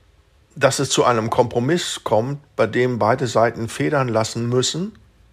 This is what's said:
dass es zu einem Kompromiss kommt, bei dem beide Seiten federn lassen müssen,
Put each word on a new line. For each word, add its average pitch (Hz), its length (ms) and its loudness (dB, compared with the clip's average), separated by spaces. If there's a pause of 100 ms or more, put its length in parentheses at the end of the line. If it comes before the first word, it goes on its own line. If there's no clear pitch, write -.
(560)
dass 135 240 2
es 135 120 -2
zu - 120 2
einem 113 260 2
Kompromiss 123 760 0
kommt, 127 360 0 (160)
bei 117 120 0
dem 123 320 0
beide 120 280 2
Seiten 113 400 0
federn 147 400 -2
lassen 113 400 -2
müssen, 143 460 -2 (400)